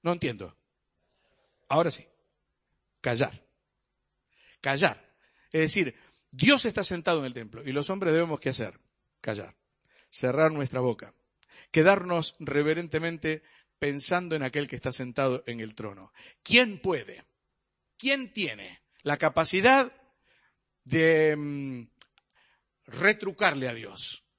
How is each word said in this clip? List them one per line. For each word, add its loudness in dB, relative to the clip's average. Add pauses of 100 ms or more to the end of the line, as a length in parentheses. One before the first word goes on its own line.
No 0
entiendo. -6 (1080)
Ahora 2
sí. -14 (920)
Callar. -4 (1120)
Callar. -2 (360)
Es 2
decir, 2 (360)
Dios 4
está -2
sentado 0
en -4
el -8
templo -12
y -8
los -2
hombres 0
debemos, 0
¿qué -2
hacer? -4 (400)
Callar. -8 (540)
Cerrar 2
nuestra -4
boca. -4 (580)
Quedarnos 4
reverentemente -2 (360)
pensando -2
en -2
aquel -4
que -12
está -4
sentado -2
en -8
el -12
trono. -14 (320)
¿Quién 2
puede? -6 (720)
¿Quién -4
tiene -8 (220)
la 0
capacidad 4 (920)
de, 4
mm, -8 (1000)
retrucarle 0
a -6
Dios? -12 (140)